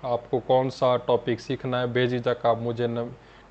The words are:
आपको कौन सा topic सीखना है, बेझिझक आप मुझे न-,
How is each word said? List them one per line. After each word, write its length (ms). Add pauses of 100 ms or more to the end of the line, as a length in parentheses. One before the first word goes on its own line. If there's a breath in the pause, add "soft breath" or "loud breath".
आपको 340
कौन 300
सा 280
topic 420
सीखना 400
है, 140
बेझिझक 520
आप 140
मुझे 280
न-, 280 (360 loud breath)